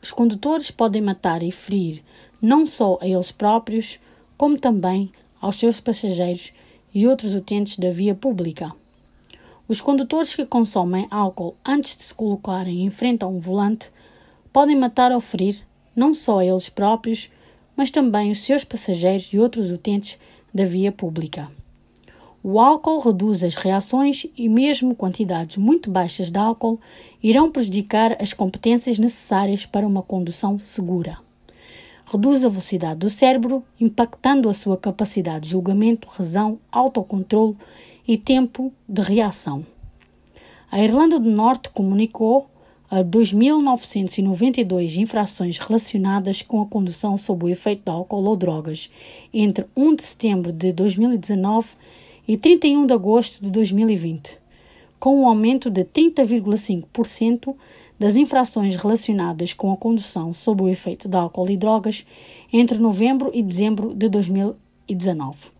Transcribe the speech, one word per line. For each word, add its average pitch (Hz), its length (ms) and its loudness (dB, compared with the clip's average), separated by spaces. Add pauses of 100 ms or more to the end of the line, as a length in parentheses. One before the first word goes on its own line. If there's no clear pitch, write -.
Os - 100 -10
condutores 240 580 -2
podem 220 300 -2
matar 185 420 -2
e 170 80 -4
ferir 180 520 -6 (380)
não 277 260 4
só 190 340 0
a 180 80 -4
eles 185 240 -2
próprios, 220 640 -2 (380)
como 294 220 2
também 190 520 0 (300)
aos 196 160 -6
seus 233 240 0
passageiros 180 720 -4 (420)
e 202 120 4
outros 240 280 2
utentes 202 440 -4
da 180 120 -2
via 190 240 -2
pública. 175 580 -4 (960)
Os 220 140 -4
condutores 285 540 0
que 294 100 -4
consomem 208 680 0
álcool 190 540 -4
antes 277 320 -2
de - 60 -16
se - 120 -10
colocarem 190 680 -4
em 196 80 -2
frente 240 340 -2
a - 20 -4
um 185 140 -6
volante 202 500 -2 (600)
podem 285 240 4
matar 247 340 2
ou 247 100 0
ferir 202 420 -4 (340)
não 269 160 2
só 220 280 0
a 185 40 2
eles 185 240 0
próprios, 220 640 -2 (460)
mas 269 140 0
também 208 400 2
os 208 100 -4
seus 277 220 0
passageiros 185 680 -2
e 196 60 0
outros 233 320 0
utentes 202 480 -4 (340)
da 196 120 0
via 190 280 0
pública. 160 580 -8 (920)
O 202 180 2
álcool 311 380 4
reduz 208 440 0
as 170 120 -2
reações 254 720 0 (100)
e 233 140 0
mesmo 254 440 2
quantidades 180 600 -4
muito 226 340 2
baixas 180 400 -2
de 175 80 -2
álcool 226 400 0 (440)
irão 262 280 6
prejudicar 214 680 0
as 202 140 -4
competências 233 640 0
necessárias 202 680 0
para 202 220 -2
uma 196 160 0
condução 185 560 -4
segura. 175 580 -4 (880)
Reduz 254 400 2
a 247 40 4
velocidade 175 500 -4
do 185 100 -2
cérebro, 254 560 2 (160)
impactando 233 720 2
a - 20 0
sua 196 240 -2
capacidade 180 680 -4
de 156 80 -8
julgamento, 202 540 0
razão, 202 520 -2 (120)
autocontrole 214 840 0 (500)
e 226 120 2
tempo 262 520 0 (160)
de 208 140 -4
reação. 190 640 0 (1080)
A 196 120 -2
Irlanda 294 360 6
do 226 120 2
Norte 220 400 2
comunicou 220 800 0 (400)
a 190 120 2
dois 190 300 2
mil 277 300 4
novecentos 240 560 -2
e 202 40 0
noventa 196 380 0
e 233 40 2
dois 175 340 -2
infrações 202 580 -2
relacionadas 196 840 -2
com 220 180 -2
a 208 60 -2
condução 202 500 -4
sob 180 300 -4
o - 20 0
efeito 202 380 -4
de 185 40 -4
álcool 180 320 -6
ou 208 140 2
drogas 160 540 -6 (420)
entre 208 420 0
um 302 200 4
de 311 80 -6
setembro 185 500 -2
de 175 200 -2
dois 180 220 0
mil 226 160 2
e 240 60 0
dezanove 202 540 0 (560)
e 220 100 0
trinta 320 300 6
e 285 100 4
um 285 100 4
de 247 80 4
agosto 214 480 0
de 196 80 -6
dois 196 220 0
mil 214 180 2
e 208 60 2
vinte, 160 420 -8 (600)
com 277 200 4
um 262 60 6
aumento 233 440 2
de 190 140 0
trinta 311 400 4
vírgula 208 320 0
cinco 185 360 -4
por 233 140 -2
cento 240 500 -2 (420)
das 208 180 4
infrações 240 600 2
relacionadas 175 760 -2
com 196 200 -2
a 190 40 -2
condução 202 560 -4
sob 196 300 -2
o 190 60 2
efeito 185 400 -6
de 185 80 -2
álcool 180 340 -2
e 202 60 0
drogas 214 500 0 (460)
entre 233 260 4
novembro 233 560 2
e 240 80 0
dezembro 202 520 -2
de 214 140 0
dois 196 200 0
mil 196 280 -2 (300)
e 208 80 -6
dezanove. 160 540 -4 (120)